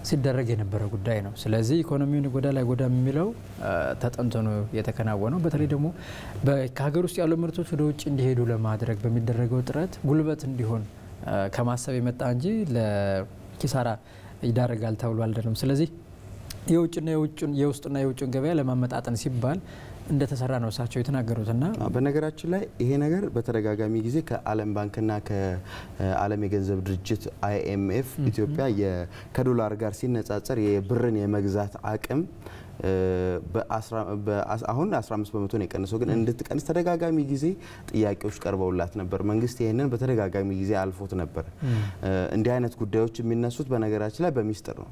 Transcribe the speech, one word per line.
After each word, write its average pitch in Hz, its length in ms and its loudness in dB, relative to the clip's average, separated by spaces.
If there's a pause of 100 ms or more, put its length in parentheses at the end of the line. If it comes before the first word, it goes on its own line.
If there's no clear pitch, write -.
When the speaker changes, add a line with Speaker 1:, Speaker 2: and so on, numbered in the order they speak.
Speaker 1:
ሲደረግ 131 460 2
የነበረ 104 380 0
ጉዳይ 104 340 0
ነው። 98 140 -6
ስለዚህ 113 420 2
ኢኮኖሚውን 143 480 2
ይጎዳል 135 320 2
አይጎዳም 127 360 2
የሚለው፣ 135 360 2 (300)
አ፣ - 100 -2 (260)
ተጠንቶ 120 460 0
ነው 107 140 0 (180)
የተከናወነው። 110 680 0
በተለይ 151 280 2
ደግሞ 147 180 2 (520)
በ-፣ 139 180 4 (140)
ከሀገር 147 320 2
ውስጥ 175 140 -2
ያሉ 165 200 4
ምርቶች 165 340 -2
ወደ 151 120 2
ውጭ 147 240 0
እንዲሄዱ 131 400 2
ለማድረግ 110 520 0
በሚደረገው 120 640 2
ጥረት 143 400 -2
ጉልበት 151 400 4
እንዲሆን፣ 117 420 -2 (380)
አ፣ 104 120 -2 (140)
ከማሰብ 123 460 0
የመጣ 123 340 0
እንጂ 123 180 0 (240)
ለኪሳራ 104 1160 0 (540)
ይዳረጋል 113 540 2
ተብሎ 113 240 0
አይደለም። 113 340 0
ስለዚህ 139 340 2 (760)
የውጭና 165 440 2
የውጭን፣ 156 440 0
የውስጥና 139 440 0
የውጭን 135 320 0
ገበያ 135 240 2
ለማመጣጠን 127 640 0
ሲባል 127 440 0 (460)
እንደተሰራ 131 520 0
ነው 117 120 0
እሳቸው 117 300 -4
የተናገሩትና 117 720 0
Speaker 2:
አዎ፣ 110 180 -2
በነገራችን 151 600 0
ላይ 190 140 0 (140)
ይሄ 123 200 2
ነገር 156 320 2
በተደጋጋሚ 110 720 0
ጊዜ 120 220 0
ከዓለም 107 500 -2
ባንክና 104 380 0 (140)
ከዓለም 98 1160 0
የገንዘብ 98 400 0
ድርጅት 95 400 -2 (200)
አይኤምኤፍ 101 680 0
Speaker 1:
ምሁም። 139 160 0
Speaker 2:
ኢትዮጵያ 127 460 0
የ-፣ 98 200 2 (380)
ከዶላር 120 440 2
ጋር 104 200 -2
ሲነጻጸር 117 680 -2
የብርን 107 540 4
የመግዛት 101 580 0 (100)
አቅም፣ 110 360 0 (580)
እ፣ 92 100 0 (580)
በአስራ፣ 110 460 -2 (260)
በአስ-፣ 104 460 0
አሁን 131 260 0
አስራ 120 220 0
አምስት 104 180 -2
በመቶ 101 220 -2
ነው 104 120 2
የቀነሰው፣ 95 320 -2
ግን 98 120 0
Speaker 1:
ም። - 40 4
Speaker 2:
እንድትቀንስ 120 500 0
ተደጋጋሚ 170 600 2
ጊዜ 135 220 0 (420)
ጥያቄዎች 104 520 0
ቀርበውላት 90 560 0
ነበር። 95 280 -2
መንግስት 113 340 0
ይሄንን 120 320 2
በተደጋጋሚ 107 640 2
ጊዜ 95 200 0
አልፎት 95 380 -2
ነበር። 82 320 -2 (160)
Speaker 1:
ም። 123 160 2 (220)
Speaker 2:
እ፣ 95 120 0 (200)
እንዲህ 110 200 2
አይነት 123 240 0
ጉዳዮች 113 420 0
የሚነሱት 120 520 0
በነገራችን 107 540 0
ላይ 175 100 2
በሚስጥር 107 440 -2
ነው። - 140 -12